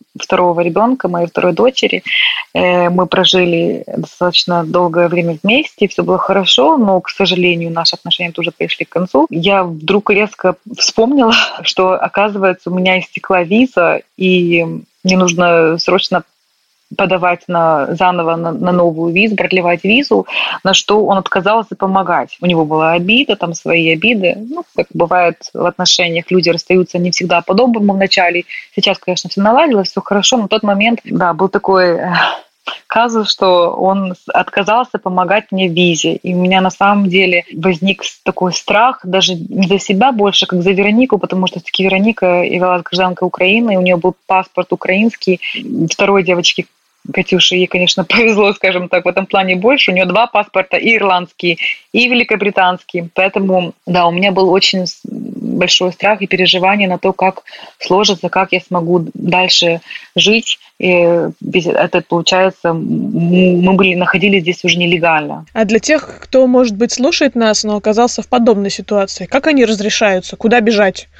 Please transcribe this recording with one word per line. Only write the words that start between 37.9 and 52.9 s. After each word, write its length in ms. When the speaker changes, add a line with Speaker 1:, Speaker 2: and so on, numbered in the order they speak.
Speaker 1:
с-, 220
такой 280
страх, 520
даже 300
не 340
за 100
себя 320
больше, 360
как 160
за 100
Веронику, 460
потому 280
что 140
все-таки 240
Вероника 580
являлась 400
гражданкой 440
Украины, 520
у 20
нее 160
был 180
паспорт 460
украинский. 680
Второй 360
девочке, 420
Катюше, 440
ей, 100
конечно, 380
<laughs> 40
повезло, 440
скажем 360
так, 160
в 40
этом 180
плане 300
больше. 340
У 40
нее 120
два 200
паспорта, 500
и 200
ирландский, 640
и 160
великобританский. 1080